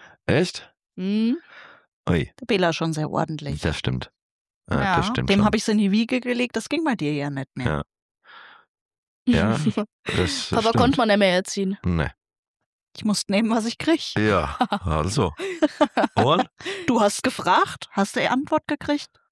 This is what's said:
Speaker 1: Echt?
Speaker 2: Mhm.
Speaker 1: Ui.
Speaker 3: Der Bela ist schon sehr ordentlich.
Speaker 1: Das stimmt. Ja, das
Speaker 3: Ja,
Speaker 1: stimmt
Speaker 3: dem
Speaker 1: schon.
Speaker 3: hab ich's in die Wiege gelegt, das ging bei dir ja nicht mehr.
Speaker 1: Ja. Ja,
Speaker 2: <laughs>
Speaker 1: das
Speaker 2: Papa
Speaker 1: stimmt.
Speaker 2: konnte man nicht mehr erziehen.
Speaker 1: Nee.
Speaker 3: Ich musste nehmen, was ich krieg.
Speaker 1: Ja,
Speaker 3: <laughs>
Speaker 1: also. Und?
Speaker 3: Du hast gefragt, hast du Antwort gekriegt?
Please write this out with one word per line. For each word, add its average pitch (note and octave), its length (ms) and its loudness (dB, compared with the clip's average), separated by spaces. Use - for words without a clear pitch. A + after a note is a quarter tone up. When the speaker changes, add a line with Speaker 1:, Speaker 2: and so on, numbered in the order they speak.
Speaker 1:
Echt? - 440 0
Speaker 2:
Mhm. A3 420 0
Speaker 1:
Ui. - 320 0
Speaker 3:
Der B3 60 -14
Bela F#3 240 2
ist D#3 60 0
schon E3 180 -2
sehr D3+ 160 -4
ordentlich. D3+ 520 -4
Speaker 1:
Das D#2 160 0
stimmt. - 340 -4
Ja, - 80 -2
das - 80 0
Speaker 3:
Ja, F#3 180 2
Speaker 1:
stimmt A3 260 -2
Speaker 3:
dem G3 100 4
Speaker 1:
schon. G#3 60 4
Speaker 3:
hab G#3 100 2
ich's A3+ 120 -2
in G#3+ 120 2
die G3+ 120 2
Wiege A#3 300 0
gelegt, B3 340 -4
das A#3 140 -6
ging D#4+ 140 -2
bei C#4+ 120 0
dir D3+ 180 -2
ja C#3+ 180 -4
nicht C3+ 240 -6
mehr. B2+ 120 -4
Speaker 1:
Ja. D2 160 -2
Ja, A2+ 300 4
Speaker 2:
<laughs> G#3 300 -2
Speaker 1:
das - 340 -2
Speaker 2:
Papa - 120 0
Speaker 1:
stimmt. A3+ 160 2
Speaker 2:
konnte B3 200 4
man A3+ 100 4
nicht G3+ 100 4
mehr G3 160 4
erziehen. F#3+ 500 -2
Speaker 1:
Nee. A2 260 0
Speaker 3:
Ich - 80 -10
musste G#3 280 -2
nehmen, G#3 180 2
was A3 160 0
ich A#3 140 -8
krieg. - 380 -2
Speaker 1:
Ja, F#2+ 380 2
Speaker 3:
<laughs> G3+ 160 -4
Speaker 1:
also. E2+ 480 0
Und? E3+ 320 2
Speaker 3:
Du A#3 140 4
hast G3+ 220 2
gefragt, - 680 0
hast - 240 -2
du - 140 0
Antwort D4+ 380 0
gekriegt? D4 420 -4